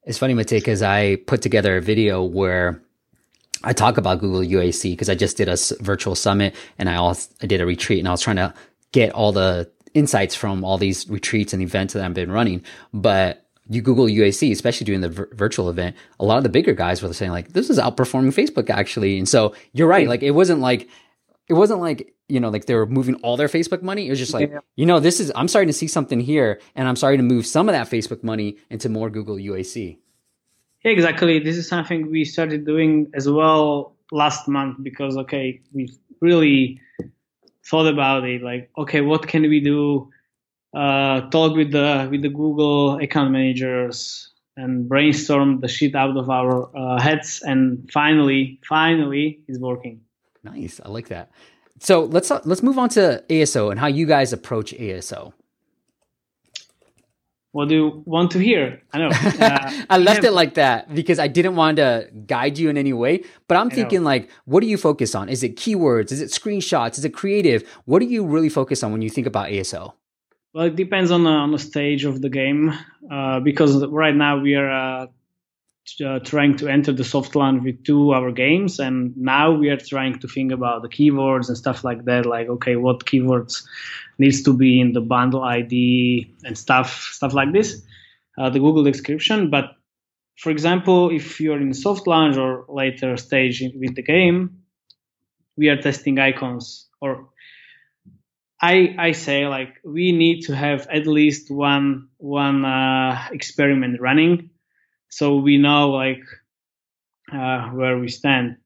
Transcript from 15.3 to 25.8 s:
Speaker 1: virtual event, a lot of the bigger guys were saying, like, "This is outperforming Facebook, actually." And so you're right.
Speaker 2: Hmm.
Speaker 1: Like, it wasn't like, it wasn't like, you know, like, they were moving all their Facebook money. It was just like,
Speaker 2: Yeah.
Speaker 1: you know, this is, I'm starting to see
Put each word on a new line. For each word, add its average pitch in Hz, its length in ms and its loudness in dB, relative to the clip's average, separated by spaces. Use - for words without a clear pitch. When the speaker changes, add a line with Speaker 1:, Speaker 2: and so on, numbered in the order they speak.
Speaker 1:
virtual 104 360 -2
event, 87 280 -6
a - 40 -2
lot 107 120 4
of 139 60 2
the 120 80 0
bigger 139 220 2
guys 90 300 -2
were 85 100 -6
saying, 92 200 -6
like, 87 200 -8
"This 196 160 -2
is 233 100 2
outperforming 131 540 0
Facebook, 196 380 -2
actually." 98 480 -2
And 95 100 -4
so 110 260 4
you're 160 160 2
right. 175 180 4
Speaker 2:
Hmm. 123 40 0
Speaker 1:
Like, 120 120 -2
it 139 100 0
wasn't 170 280 4
like, 127 280 0
it 170 60 2
wasn't 202 260 4
like, 160 340 -6
you 139 100 0
know, 117 120 0
like, 104 160 -6
they 123 80 0
were 110 120 2
moving 127 300 0
all 120 220 -4
their 147 100 0
Facebook 170 340 -2
money. 190 240 -6
It 131 40 -6
was 135 80 -2
just 127 160 -6
like, 147 160 -2
Speaker 2:
Yeah. 147 80 -14
Speaker 1:
you 147 80 0
know, 170 160 6
this 170 180 4
is, 156 160 -4
I'm 143 140 -2
starting 196 200 2
to 147 40 0
see 165 160 -4